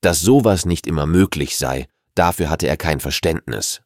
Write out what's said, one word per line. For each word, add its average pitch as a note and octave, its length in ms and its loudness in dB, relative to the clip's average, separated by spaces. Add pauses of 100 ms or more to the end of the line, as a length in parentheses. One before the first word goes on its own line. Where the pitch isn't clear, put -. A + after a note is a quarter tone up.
Dass F2 200 2
sowas G#2+ 440 4
nicht F2 220 -2
immer D2+ 180 -2
möglich D#2+ 520 0
sei, C2 300 -4 (280)
dafür F2 340 0
hatte D#2 180 -2
er D2 100 0
kein D2+ 240 -2
Verständnis. - 840 -6